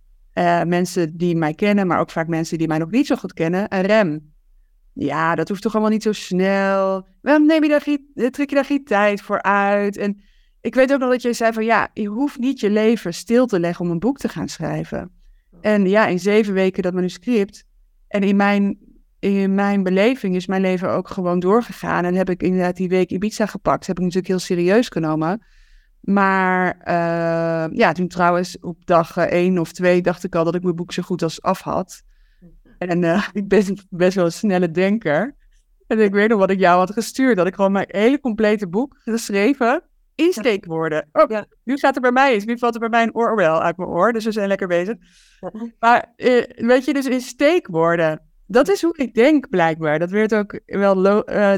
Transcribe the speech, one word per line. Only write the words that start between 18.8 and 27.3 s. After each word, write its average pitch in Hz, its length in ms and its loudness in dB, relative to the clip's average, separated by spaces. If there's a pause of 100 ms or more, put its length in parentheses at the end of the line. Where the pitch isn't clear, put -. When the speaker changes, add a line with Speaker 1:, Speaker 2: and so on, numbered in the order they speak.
Speaker 1:
in 196 360 0
mijn 202 280 0
beleving 190 520 0
is 180 120 -4
mijn 190 140 -2
leven 185 300 0
ook 175 180 -4
gewoon 180 320 -2
doorgegaan. 180 640 -2
En 175 100 -2
heb 190 160 0
ik 180 120 -6
inderdaad 180 340 0
die 185 120 -4
week 185 220 0
Ibiza 208 360 -4
gepakt. - 400 -2
Heb 180 100 -4
ik 175 60 -4
natuurlijk 180 260 -2
heel 185 100 0
serieus 185 500 2
genomen. 160 540 -2 (580)
Maar, 190 800 0
eh, 165 960 -2